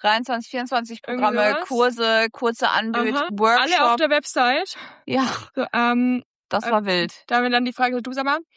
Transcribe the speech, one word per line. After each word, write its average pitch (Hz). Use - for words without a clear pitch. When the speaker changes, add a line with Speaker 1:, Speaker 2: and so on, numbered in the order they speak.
Speaker 1:
Dreiundzwanzig, 226
vierundzwanzig 240
Speaker 2:
Irgendwie 247
Speaker 1:
Programme, 208
Speaker 2:
sowas. 339
Speaker 1:
Kurse, 233
kurze 233
Anbieter, 240
Speaker 2:
Aha. 349
Speaker 1:
Workshop. 240
Speaker 2:
Alle 247
auf 233
der 302
Website. 294
Speaker 1:
Ja. 254
Speaker 2:
So, 262
ähm, 240
Speaker 1:
Das 220
Speaker 2:
äh, 233
Speaker 1:
war 214
wild. 175
Speaker 2:
da 240
haben 247
wir 247
dann 247
die 247
Frage, 247
„Du, 247
sag 269
mal, 285